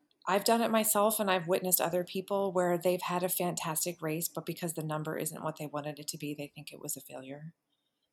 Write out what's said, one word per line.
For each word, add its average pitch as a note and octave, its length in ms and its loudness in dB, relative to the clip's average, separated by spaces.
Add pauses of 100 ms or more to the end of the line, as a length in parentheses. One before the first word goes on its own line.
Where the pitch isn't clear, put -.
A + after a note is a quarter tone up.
(280)
I've G3 160 4
done A#3 160 6
it A3+ 100 2
myself, G#3+ 480 4
and G3+ 120 2
I've F3+ 180 2
witnessed F#3 320 4
other F3+ 240 2
people G3 480 -2
where F3 240 4
they've F3+ 240 2
had F3+ 220 0
a F#3 60 0
fantastic E3+ 720 -2
race, D#3 260 -2
but D#3 160 -6
because E3 300 -4
the D#3+ 80 -6
number D#3 340 -4
isn't D#3 260 -6
what D#3 140 -4
they D3+ 100 -8
wanted D3 320 -6
it D3 100 -14
to E3 100 -8
be, D3 160 -6
they D3 200 -12
think D3+ 180 -16
it - 80 -18
was D3 160 -8
a C3+ 40 -14
failure. C#3+ 540 -16 (580)